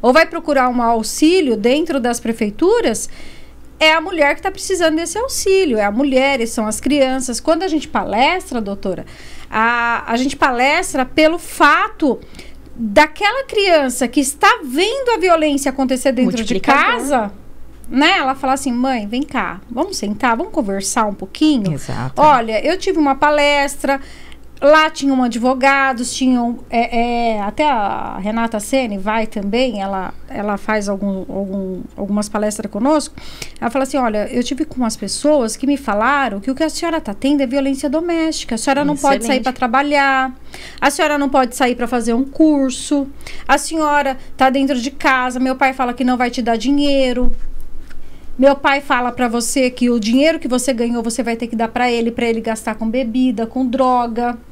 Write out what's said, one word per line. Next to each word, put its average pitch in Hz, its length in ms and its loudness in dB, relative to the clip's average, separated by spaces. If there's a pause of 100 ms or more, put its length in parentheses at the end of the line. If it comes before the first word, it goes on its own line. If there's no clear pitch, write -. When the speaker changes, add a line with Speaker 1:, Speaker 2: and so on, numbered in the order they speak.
Speaker 1:
ou 247 140 4
vai 320 100 8
procurar 294 460 0
um 247 100 0
auxílio 233 760 2
dentro 277 420 0
das 233 180 -2
prefeituras, 226 920 0 (680)
é 311 140 6
a 320 80 2
mulher 320 340 0
que 294 60 -12
tá 381 100 -2
precisando 349 460 0
desse 339 220 -4
auxílio, 381 580 0
é 208 80 2
a 202 60 0
mulher, 262 560 2
são 220 200 -4
as 214 140 -4
crianças. 262 580 0
Quando 330 260 0
a 381 40 0
gente 302 180 -2
palestra, 247 760 0
doutora, 196 420 -6 (460)
a, 233 600 0
a 233 60 0
gente 254 200 -2
palestra 269 680 2
pelo 311 340 4
fato 330 800 2 (580)
daquela 302 680 2
criança 320 640 2
que 294 120 2
está 392 440 2
vendo 427 460 0
a 440 80 2
violência 311 520 2
acontecer 262 420 0
dentro 247 200 2
de 240 100 -4
Speaker 2:
Multiplicador. 269 420 2
Speaker 1:
casa, 285 480 0 (560)
né? 320 300 4
Ela 269 160 0
fala 269 200 0
assim, 269 180 -2
"Mãe, 247 340 -2
vem 240 160 -4
cá, 185 380 -4 (100)
vamos 311 260 -4
sentar, 226 400 0
vamos 359 160 -6
conversar 196 540 -2
um 202 80 -4
pouquinho?" 220 600 0
Speaker 2:
Exato. 127 460 -4
Speaker 1:
Olha, 233 460 4
eu 330 120 2
tive 381 200 0
uma 285 160 4
palestra, 285 840 2 (600)
lá 311 280 6
tinham 269 340 0
advogados, 254 920 2
tinham, 240 460 0 (100)
é, 233 680 0
é, 208 60 -4
até 220 260 0
a 214 500 -2
Renata 226 400 -2
Sene 233 380 -2
vai 214 300 -2
também, 214 560 -2
ela, 190 320 -6 (120)
ela 208 300 -4
faz 208 320 -2
algum, 196 300 -4 (100)
algum, 190 540 -6 (120)
algumas 208 360 -4
palestras 208 420 -4
conosco. 285 420 0 (460)
Ela 240 100 -2
fala 269 120 0
assim, 269 160 -2
"Olha, 214 340 0
eu 247 100 0
tive 277 220 -4
com - 120 -10
umas 233 200 -2
pessoas 226 580 0
que - 120 -4
me 285 100 2
falaram 240 640 0
que 262 100 -4
o 269 40 0
que 285 100 -2
a 302 60 0
senhora 330 320 -4
tá 214 100 -8
tendo 277 300 0
é 262 40 0
violência 269 440 -2
doméstica, 320 640 -2
a 220 40 -4
senhora 277 280 0
não 294 100 0
pode 277 200 2
sair 226 200 0
Speaker 2:
Excelente. 247 60 -2
Speaker 1:
pra 254 100 -2
trabalhar, 269 840 0 (460)
a 277 100 4
senhora 294 280 0
não 285 100 0
pode 254 260 2
sair 247 200 2
pra 240 120 -4
fazer 233 280 0
um 254 100 2
curso, 277 840 2 (400)
a 277 120 4
senhora 294 580 0 (180)
tá 262 140 4
dentro 269 320 2
de 247 100 -4
casa, 254 480 0
meu 262 180 0
pai 262 180 2
fala 254 180 -2
que 247 120 -2
não 254 120 2
vai 240 140 0
te 240 100 -6
dar 226 160 0
dinheiro." 262 760 4 (1080)
Meu 269 200 6
pai 277 240 0
fala 247 320 0
pra 247 160 0
você 240 420 0
que 247 180 -2
o 240 120 2
dinheiro 277 400 2
que 285 80 -6
você 247 240 0
ganhou, 233 320 -2
você 233 180 -4
vai 226 140 -2
ter 233 100 -6
que 233 80 -8
dar 226 140 -2
pra 247 200 0
ele, 233 220 0
pra 233 160 -2
ele 226 140 0
gastar 226 340 -4
com 220 160 -4
bebida, 240 560 0
com 254 180 -2
droga. 240 720 0 (160)